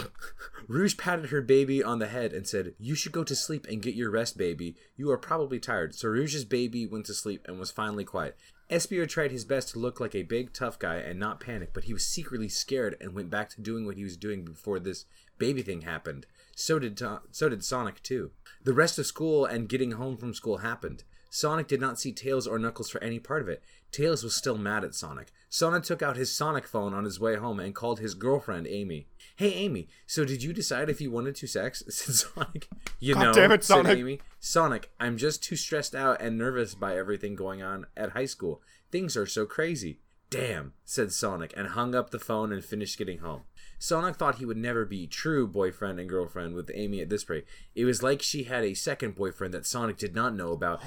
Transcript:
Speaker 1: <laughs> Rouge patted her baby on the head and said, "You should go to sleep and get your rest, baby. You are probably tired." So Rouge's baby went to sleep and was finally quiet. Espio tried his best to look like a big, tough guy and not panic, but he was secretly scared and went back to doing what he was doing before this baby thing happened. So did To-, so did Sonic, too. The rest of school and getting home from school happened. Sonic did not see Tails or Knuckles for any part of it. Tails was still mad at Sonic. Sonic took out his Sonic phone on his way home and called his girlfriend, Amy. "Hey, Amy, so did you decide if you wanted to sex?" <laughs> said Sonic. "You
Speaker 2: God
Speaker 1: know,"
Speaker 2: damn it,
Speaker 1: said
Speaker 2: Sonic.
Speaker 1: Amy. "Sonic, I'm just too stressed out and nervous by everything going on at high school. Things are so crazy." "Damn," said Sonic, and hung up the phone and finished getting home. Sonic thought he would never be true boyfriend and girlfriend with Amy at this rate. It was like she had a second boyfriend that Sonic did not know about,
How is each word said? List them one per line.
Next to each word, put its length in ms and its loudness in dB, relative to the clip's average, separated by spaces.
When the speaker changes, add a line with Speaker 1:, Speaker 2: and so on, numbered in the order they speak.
Speaker 1:
<laughs> 500 -12
Rouge 280 4
patted 320 0
her 140 2
baby 400 8
on 160 0
the 80 2
head 260 -2
and 160 -6
said, 300 -2
"You 160 -4
should 180 -2
go 100 0
to 140 -2
sleep 320 -2
and 140 -4
get 120 -2
your 160 0
rest, 280 0
baby. 360 0
You 140 0
are 80 4
probably 420 -2
tired." 340 -2
So 140 -2
Rouge's 380 0
baby 400 0
went 200 -6
to 80 -6
sleep 320 -4
and 120 -8
was 120 -6
finally 340 -4
quiet. 320 -4
Espio 360 2
tried 260 0
his 120 -6
best 260 0
to 80 -8
look 220 -2
like 140 -2
a 80 0
big, 320 -2
tough 240 -4
guy 180 -2
and 240 -6
not 200 -2
panic, 340 -6
but 100 0
he 80 0
was 140 2
secretly 420 -4
scared 540 0
and 120 -8
went 140 -6
back 220 -2
to 100 -14
doing 240 -4
what 140 -4
he 60 -6
was 120 -8
doing 300 -6
before 340 -2
this 240 -6
baby 240 0
thing 220 -6
happened. 420 -8
So 220 2
did 180 -2
To-, 240 -6
so 200 0
did 140 -2
Sonic, 380 -2
too. 280 -4
The 80 6
rest 260 6
of 60 -2
school 400 4
and 240 0
getting 240 0
home 240 -4
from 160 -6
school 260 -2
happened. 460 -6
Sonic 380 0
did 140 2
not 180 0
see 140 -4
Tails 340 0
or 140 0
Knuckles 280 -2
for 140 -6
any 160 -2
part 240 -2
of 60 -4
it. 120 -4
Tails 320 2
was 140 -2
still 200 0
mad 280 0
at 100 -6
Sonic. 380 -10
Sonic 340 2
took 180 -2
out 160 0
his 180 0
Sonic 320 0
phone 280 -2
on 100 -2
his 160 -4
way 160 4
home 240 -4
and 140 -6
called 260 -2
his 140 -4
girlfriend, 540 0
Amy. 400 -4
"Hey, 160 4
Amy, 360 -2
so 180 0
did 200 -2
you 80 -4
decide 360 0
if 120 0
you 120 -2
wanted 240 -2
to 120 -8
sex?" 360 -2
<laughs> 40 -12
said 260 -2
Sonic. 540 0
"You 140 4
Speaker 2:
God 80 6
Speaker 1:
know," 100 10
Speaker 2:
damn 200 12
it, 120 8
Speaker 1:
said 100 10
Speaker 2:
Sonic. 240 10
Speaker 1:
Amy. 220 -4
"Sonic, 500 2
I'm 160 0
just 280 0
too 120 -4
stressed 380 -2
out 260 4
and 180 0
nervous 380 0
by 200 0
everything 400 -2
going 260 -4
on 240 -6
at 160 -2
high 140 0
school. 360 -4
Things 240 -2
are 100 2
so 200 0
crazy." 540 -2
"Damn," 420 -2
said 280 0
Sonic, 440 -2
and 120 -2
hung 260 0
up 160 2
the 80 -4
phone 340 0
and 120 -4
finished 340 -4
getting 200 -4
home. 240 -6
Sonic 380 0
thought 200 4
he 100 -6
would 100 -2
never 280 0
be 220 -4
true 400 2
boyfriend 540 0
and 80 -6
girlfriend 480 -2
with 180 -6
Amy 260 -2
at 100 -4
this 180 0
rate. 160 -2
It 80 2
was 180 4
like 200 2
she 220 -2
had 200 -2
a 100 0
second 400 -4
boyfriend 400 -4
that 120 -8
Sonic 320 -2
did 180 -4
not 180 2
know 160 -2
about, 360 0